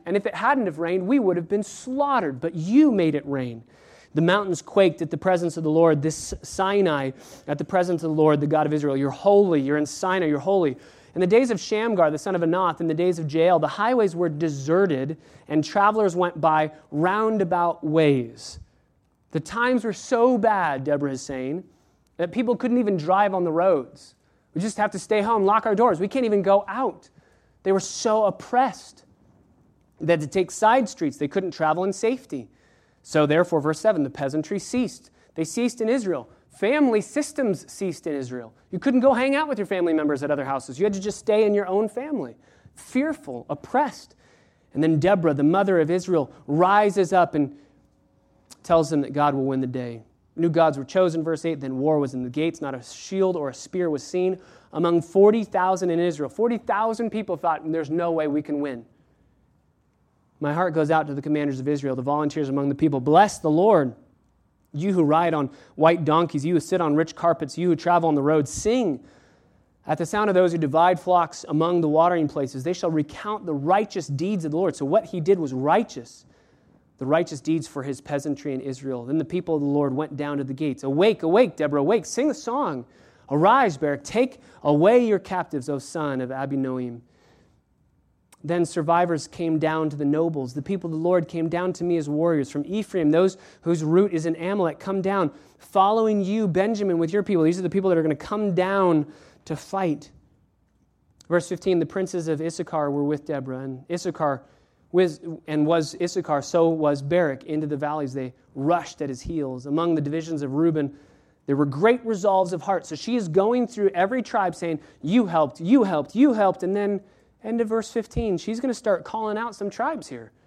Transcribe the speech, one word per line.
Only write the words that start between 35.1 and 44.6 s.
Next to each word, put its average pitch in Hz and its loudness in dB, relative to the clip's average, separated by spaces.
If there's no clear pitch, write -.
They 160 -4
ceased 233 -2
in 220 -2
Israel. 196 -2
Family 240 2
systems - -4
ceased 175 -8
in 151 -4
Israel. 123 -10
You 185 -6
couldn't 254 2
go 269 6
hang 262 2
out 302 0
with 240 -4
your 202 -2
family 175 0
members 147 0
at 147 0
other 139 -2
houses. 135 -6
You 190 0
had 208 0
to 190 -6
just 202 -8
stay 214 2
in 208 2
your 202 0
own 202 0
family. 240 -8
Fearful, 254 -6
oppressed. - -4